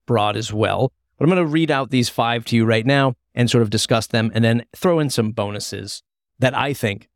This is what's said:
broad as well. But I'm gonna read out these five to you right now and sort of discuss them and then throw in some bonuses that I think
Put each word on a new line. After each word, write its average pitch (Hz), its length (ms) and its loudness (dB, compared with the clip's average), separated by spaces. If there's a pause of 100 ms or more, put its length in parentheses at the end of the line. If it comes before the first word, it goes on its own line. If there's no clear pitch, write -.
broad 107 320 0
as 113 160 -8
well. 107 400 0 (240)
But - 80 0
I'm 156 40 4
gonna 180 160 2
read 156 260 0
out 135 180 -2
these 123 180 0
five 117 380 -2
to 120 100 -2
you 113 80 4
right 113 220 2
now 135 300 2 (180)
and 120 160 0
sort 120 140 4
of 107 60 0
discuss 113 380 0
them 113 260 0
and 113 120 2
then 117 180 2 (100)
throw 170 260 2
in 147 100 0
some 110 220 -2
bonuses 101 720 -8 (360)
that 127 160 0
I 135 160 -2
think 104 440 -6